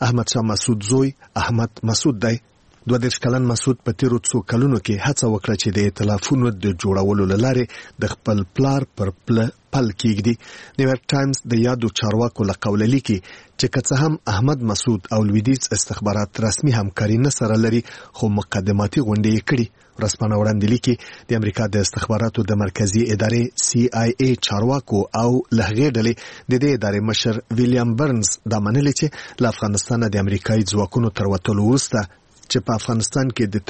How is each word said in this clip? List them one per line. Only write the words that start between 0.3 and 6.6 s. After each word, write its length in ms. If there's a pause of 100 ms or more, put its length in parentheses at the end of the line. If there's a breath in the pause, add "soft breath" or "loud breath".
شاه 180
مسعود 400
زوی 180 (320 loud breath)
احمد 480
مسعود 340
دی. 120 (500)
دوه 120
دېرش 260
کلن 240
مسعود 380
په 60 (100)
تیرو 160 (100)
څو 100 (120)
کلونو 280
کې 160 (120)
هڅه 260
وکړه 300
چې 140
د 20 (100)
ائتلافونو 640 (100)